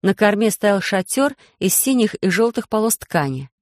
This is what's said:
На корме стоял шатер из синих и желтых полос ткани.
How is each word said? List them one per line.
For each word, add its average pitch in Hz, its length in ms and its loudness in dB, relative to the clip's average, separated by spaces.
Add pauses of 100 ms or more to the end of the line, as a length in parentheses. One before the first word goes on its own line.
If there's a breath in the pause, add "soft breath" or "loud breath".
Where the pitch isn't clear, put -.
На 190 100 2
корме 208 380 2
стоял 202 280 0
шатер 233 560 -2 (220 soft breath)
из 185 160 0
синих 247 400 2
и - 160 -2
желтых 226 400 0
полос 220 300 -2
ткани. 135 500 -4 (120)